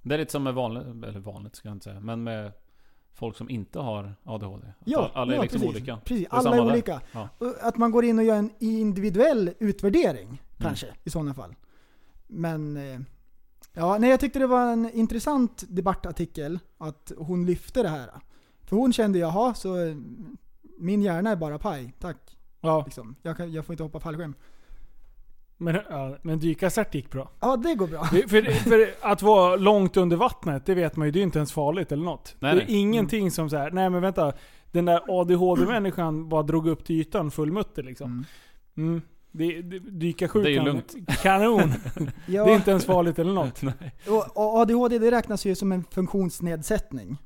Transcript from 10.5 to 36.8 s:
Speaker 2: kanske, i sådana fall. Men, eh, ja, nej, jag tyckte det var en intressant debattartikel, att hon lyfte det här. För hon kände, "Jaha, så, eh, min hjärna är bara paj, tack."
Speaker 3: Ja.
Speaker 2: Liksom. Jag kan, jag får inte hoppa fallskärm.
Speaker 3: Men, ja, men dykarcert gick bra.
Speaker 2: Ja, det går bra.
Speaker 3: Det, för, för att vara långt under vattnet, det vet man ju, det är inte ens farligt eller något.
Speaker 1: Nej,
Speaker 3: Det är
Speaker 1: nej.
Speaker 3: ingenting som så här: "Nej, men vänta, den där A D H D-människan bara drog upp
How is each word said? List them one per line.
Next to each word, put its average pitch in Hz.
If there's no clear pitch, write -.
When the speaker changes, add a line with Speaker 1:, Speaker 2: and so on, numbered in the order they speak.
Speaker 2:
kanske, -
i 165
sådana 147
fall. 107
Men, 160
eh, 135
ja, 180
nej, 240
jag 262
tyckte 277
det 262
var 247
en 226
intressant 233
debattartikel, 175
att -
hon 175
lyfte 180
det 190
här. 139
För 190
hon 247
kände, 202
"Jaha, 196
så, 180
eh, 156
min 202
hjärna 190
är 202
bara 151
paj, 139
tack." -
Speaker 3:
Ja. 160
Speaker 2:
Liksom. 123
Jag 160
kan, 170
jag 156
får 170
inte 160
hoppa 156
fallskärm. 156
Speaker 3:
Men, 170
ja, 135
men 160
dykarcert 165
gick 139
bra. 135
Speaker 2:
Ja, 254
det 311
går 190
bra. 156
Speaker 3:
Det, 202
för, 214
för 220
att 202
vara 190
långt 196
under 175
vattnet, 165
det 190
vet 170
man 151
ju, -
det 175
är 202
inte 160
ens 147
farligt 160
eller 147
något. -
Speaker 1:
Nej, -
Speaker 3:
Det 185
är 196
Speaker 1:
nej. 226
Speaker 3:
ingenting 208
som 156
så 151
här: 147
"Nej, 185
men 180
vänta, 185
den 175
där 170
A 180
D 180
H 180
D-människan 175
bara 156
drog 160
upp 160